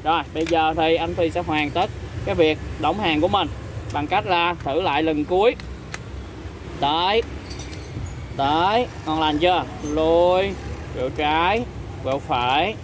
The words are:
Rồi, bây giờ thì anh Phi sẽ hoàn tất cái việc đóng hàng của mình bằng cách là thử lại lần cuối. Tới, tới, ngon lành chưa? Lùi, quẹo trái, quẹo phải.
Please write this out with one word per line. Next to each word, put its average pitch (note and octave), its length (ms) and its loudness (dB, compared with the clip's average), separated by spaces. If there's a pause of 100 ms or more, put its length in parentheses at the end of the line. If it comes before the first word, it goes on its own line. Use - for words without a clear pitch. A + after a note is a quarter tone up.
Rồi, D#3 180 2 (120)
bây D#3+ 120 0
giờ D#3+ 320 2
thì E3 180 4
anh E3+ 200 -2
Phi E3+ 140 2
sẽ F3 120 -2
hoàn D3+ 280 0
tất F3 200 0 (360)
cái G3 100 -2
việc D#3 220 4 (220)
đóng D#3+ 200 0
hàng D#3+ 220 2
của F3 60 4
mình F#3+ 200 2 (460)
bằng D3 140 -2
cách G#3 180 0
là F3 380 2
thử D3+ 180 0
lại D#3 220 2
lần D3+ 220 0
cuối. G3 300 4 (1200)
Tới, F3 420 2 (1160)
tới, F3 500 2 (180)
ngon D#3 160 0
lành D3+ 180 2
chưa? F3 240 4 (200)
Lùi, E3+ 640 4 (460)
quẹo B2+ 140 -2
trái, D#3+ 520 2 (420)
quẹo C3+ 160 0
phải. C#3 540 2 (100)